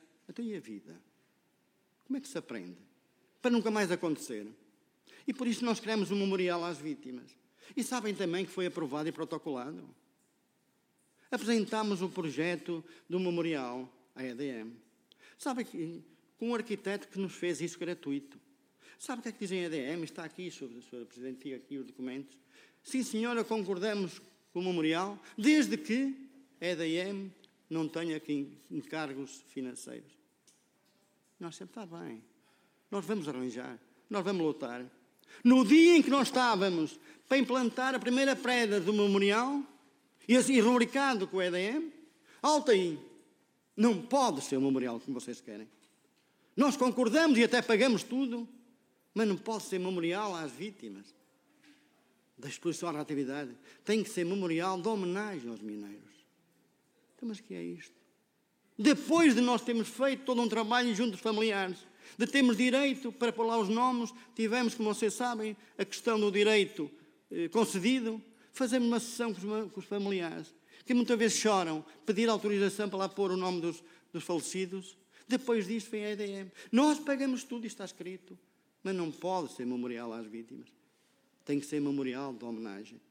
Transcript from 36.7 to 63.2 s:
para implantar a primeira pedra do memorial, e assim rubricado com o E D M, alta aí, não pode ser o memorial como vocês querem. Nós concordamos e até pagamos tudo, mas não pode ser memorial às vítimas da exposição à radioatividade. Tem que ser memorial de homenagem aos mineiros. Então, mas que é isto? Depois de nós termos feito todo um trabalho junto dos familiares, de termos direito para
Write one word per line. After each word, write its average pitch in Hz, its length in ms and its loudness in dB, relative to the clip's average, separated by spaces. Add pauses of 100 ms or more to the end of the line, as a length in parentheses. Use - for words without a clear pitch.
para 269 120 4
implantar 254 560 0
a 254 40 -2
primeira 262 360 2
pedra 240 440 2
do 180 140 0
memorial, 208 680 4 (640)
e 247 120 8
assim 254 240 6
rubricado 247 680 4
com 185 80 -6
o 190 60 0
E 180 100 0
D 180 60 0
M, 269 360 -2 (480)
alta 294 300 4
aí, 175 260 4 (800)
não 208 260 4
pode 226 400 2
ser - 140 -4
o 131 60 2
memorial 127 400 0
como 127 180 -8
vocês 117 220 -10
querem. 107 260 -14 (880)
Nós 269 220 4
concordamos 254 600 4
e 233 60 8
até 226 180 4
pagamos 233 420 4
tudo, 240 440 -4 (640)
mas 214 140 2
não 190 100 0
pode 220 260 -6
ser 185 160 -4
memorial 180 560 -2
às 156 160 -8
vítimas 120 640 -12 (1200)
da 135 120 -12
exposição 170 400 -4
à - 20 -2
radioatividade. 143 600 -4 (340)
Tem 208 180 2
que 202 60 -12
ser 175 160 -2
memorial 180 560 -2
de 190 60 -2
homenagem 190 640 -4
aos 107 120 -10
mineiros. 104 520 -12 (1040)
Então, 240 140 -8
mas 208 100 -8
que - 140 -16
é 175 100 -10
isto? 170 300 -10 (840)
Depois 285 580 6
de 240 60 4
nós 247 200 4
termos 233 260 0
feito 262 360 0
todo 247 180 0
um 233 80 2
trabalho 233 460 2
junto 226 160 0
dos 185 80 -8
familiares, 208 580 0 (400)
de 220 80 0
termos 247 320 4
direito 254 540 2
para 240 200 -2